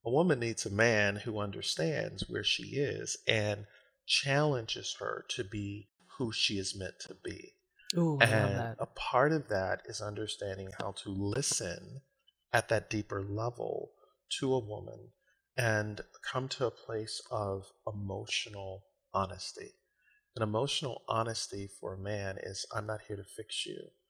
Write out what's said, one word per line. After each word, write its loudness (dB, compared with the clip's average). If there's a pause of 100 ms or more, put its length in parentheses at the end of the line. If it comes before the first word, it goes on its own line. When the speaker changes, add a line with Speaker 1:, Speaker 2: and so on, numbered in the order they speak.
Speaker 1:
A 0
woman 6
needs 0
a -2
man 6
who -4
understands -2
where -2
she 0
is -2 (100)
and 2 (400)
challenges 2
her -4
to -4
be -6 (280)
who -2
she 0
is -2
meant -8
to -12 (100)
be. -10 (420)
Speaker 2:
Ooh, 4
I 12
love 4
Speaker 1:
And 4
Speaker 2:
that. -2
Speaker 1:
a -2
part 4
of 0
that 2
is -8
understanding -6
how -4 (100)
to -8
listen -2 (500)
at 2
that 2
deeper -2
level -4 (480)
to 2
a 4
woman -10 (440)
and 2 (220)
come -4
to 0
a 2
place -6
of -2 (140)
emotional -6 (300)
honesty. -2 (680)
And -2
emotional 0
honesty -2 (120)
for -6
a -8
man -4
is, -6
"I'm -4
not -4
here -8
to -12
fix -8
you. -10 (180)